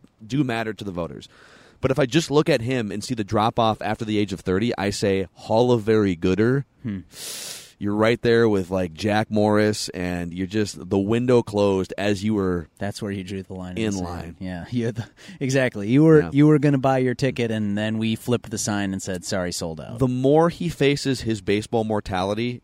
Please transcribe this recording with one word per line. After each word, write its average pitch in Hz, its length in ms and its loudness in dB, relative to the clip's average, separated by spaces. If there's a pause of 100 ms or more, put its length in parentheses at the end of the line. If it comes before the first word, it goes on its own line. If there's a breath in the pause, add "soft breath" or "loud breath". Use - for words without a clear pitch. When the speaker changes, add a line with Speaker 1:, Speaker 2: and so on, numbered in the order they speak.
(260)
Speaker 1:
do 135 180 -2
matter 113 280 -4
to 98 120 -10
the 98 80 -6
voters. 82 360 -8 (540 soft breath)
But 131 80 0
if 131 80 -2
I 139 80 2
just 139 240 0
look 151 180 4
at 131 140 2
him 117 280 -2
and 104 140 -8
see 127 100 -4
the 110 80 -4
drop 107 360 0
off 110 240 0
after 107 240 -4
the 107 100 0
age 101 160 0
of 87 80 -8
thirty, 101 380 0
I 98 100 -2
say 98 460 0
Hall 123 380 2
of 113 100 2
Very 104 340 2
Gooder. 104 480 2 (180)
Speaker 2:
Hmm. 98 180 -6 (760 loud breath)
Speaker 1:
You're 101 160 -2
right 110 280 4
there 117 260 6
with, 95 220 0
like, 92 240 -2
Jack 104 360 0
Morris, 104 600 2
and 87 420 -6
you're 90 140 -4
just, 92 420 -4
the 98 100 2
window 117 440 2
closed 101 560 0
as 101 260 -2
you 110 80 2
were 92 360 -2 (100)
Speaker 2:
That's 101 240 -8
where 101 100 -6
you 98 100 -8
drew 95 200 -8
the 98 100 -14
line 92 240 -10
Speaker 1:
in 110 120 -2
Speaker 2:
in - 20 -2
the 101 80 -2
sand. 87 100 -6
Speaker 1:
line. 85 320 -10
Speaker 2:
Yeah, 92 260 -10
<laughs> - 40 -14
you 120 160 -2
had 113 80 -4
the, 104 120 -8 (340 loud breath)
exactly. 127 500 -2
You 139 140 6
were, 156 180 10
Speaker 1:
Yeah. 82 100 -4
Speaker 2:
you 147 140 6
were 151 120 6
gonna 139 200 2
buy 131 200 2
your 127 160 0
ticket, 120 360 -2
and 104 260 -2
then 110 220 -2
we 113 180 0
flipped - 340 -2
the 110 60 -8
sign 101 380 -2
and 95 80 -6
said, 90 240 -8
"Sorry, 90 260 -4
sold 82 300 -8
out." - 160 -12
Speaker 1:
The 127 100 2
more 139 400 4
he 170 220 -4
faces 139 500 0
his 113 220 -4
baseball 107 420 0
mortality 107 800 -4